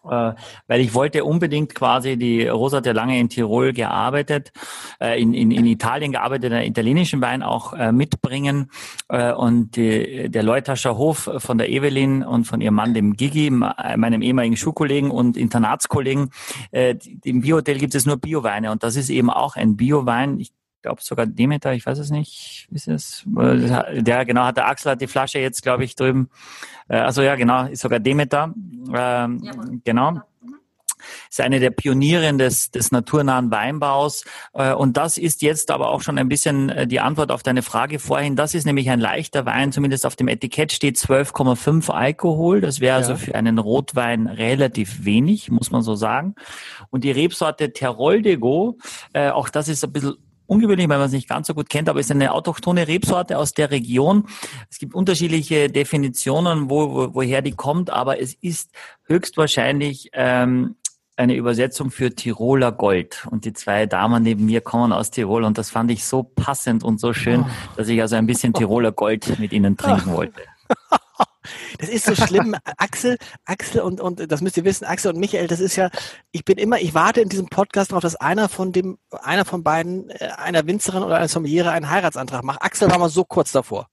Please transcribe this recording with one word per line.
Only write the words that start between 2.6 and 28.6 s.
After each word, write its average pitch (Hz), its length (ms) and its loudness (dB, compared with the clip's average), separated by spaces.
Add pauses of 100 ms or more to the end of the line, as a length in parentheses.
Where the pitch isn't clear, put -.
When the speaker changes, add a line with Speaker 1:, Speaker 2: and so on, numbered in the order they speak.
Speaker 1:
hat 123 80 -2
ja 120 60 2
lange 123 280 2
in 117 80 4
Tirol 120 460 0
gearbeitet, 131 760 -2 (480)
äh, 117 220 -2
in, 117 140 4
in, 113 160 4
in 117 160 4
Italien 123 460 0
gearbeitet, 127 420 -2
einen 117 120 0
italienischen 127 540 0
Wein 127 220 -2
auch, - 320 -4
äh, 113 180 0
mitbringen. 139 800 0 (400)
Äh, 120 240 0
und 117 420 2
die, 117 540 0
der 113 120 0
Leutascher 123 540 0
Hof 151 400 0
von 127 220 -2
der 113 100 0
Evelyn 135 540 0
und 120 220 0
von 110 180 -4
ihrem 107 140 2
Mann, 113 180 2
dem 104 200 2
Gigi, 143 340 0
m-, 127 100 2 (380)
meinem 113 260 2
ehemaligen 117 340 2
Schulkollegen 143 540 0
und 120 260 2
Internatskollegen, 131 920 0 (400)
äh, 127 240 2 (280)
im 123 200 0
Biohotel 147 340 2
gibt 139 180 -2
es 139 120 2
nur 147 100 2
Bioweine 113 560 -2
und 110 100 -4
das 117 140 -2
ist 135 140 -4
eben 127 180 4
auch 127 280 0
ein 110 200 2
Biowein. 127 640 2
Ich - 100 -10 (320)
glaub 117 200 -6
sogar - 240 -2
Demeter, 139 480 0
ich 117 120 -6
weiß 135 120 -4
es 147 120 -8
nicht, - 640 -8
ist 160 160 -10
es? - 360 -8 (140)
Äh, 123 680 2
ja, 123 180 2
genau, 123 200 2
hat 123 120 0
der 123 120 2
Axel 143 240 -2
hat 123 80 -2
die 135 60 -4
Flasche 135 320 -2
jetzt, 131 240 -4
glaub 127 180 0
ich, 127 160 -4
drüben. 131 340 2 (580)
Äh, - 80 0
also 123 260 2
ja, 139 140 4
genau, 127 300 2
ist 139 160 -10
sogar 120 180 0
Demeter. 143 540 0 (400)